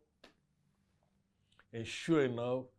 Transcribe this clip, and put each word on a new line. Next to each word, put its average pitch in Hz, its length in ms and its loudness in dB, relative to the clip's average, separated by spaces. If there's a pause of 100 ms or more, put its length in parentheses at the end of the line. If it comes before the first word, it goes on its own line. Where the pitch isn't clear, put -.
(1700)
And 113 120 -6
sure 156 380 2
enough, 123 420 -2 (140)